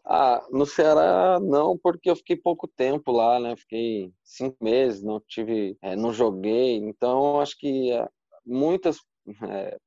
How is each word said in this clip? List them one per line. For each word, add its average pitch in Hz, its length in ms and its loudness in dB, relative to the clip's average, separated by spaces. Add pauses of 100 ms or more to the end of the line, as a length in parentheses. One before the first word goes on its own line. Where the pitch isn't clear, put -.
Ah, 131 460 2
no 135 140 0
Ceará 175 760 4
não, 170 360 2
porque 175 340 0
eu 170 60 4
fiquei 175 200 -2
pouco 170 320 -4
tempo 135 440 -2
lá, 120 280 4
né? 120 160 -4
Fiquei 110 560 -6 (120)
cinco 131 380 -8
meses, 113 400 2
não 107 260 -6
tive, 107 540 -4
é, 95 140 -6
não 113 180 -2
joguei. 113 640 0
Então, 127 640 -2
acho 147 180 -4
que, 135 340 -2
é, 117 160 -4 (380)
muitas, 151 520 -2 (520)
é, 98 380 -8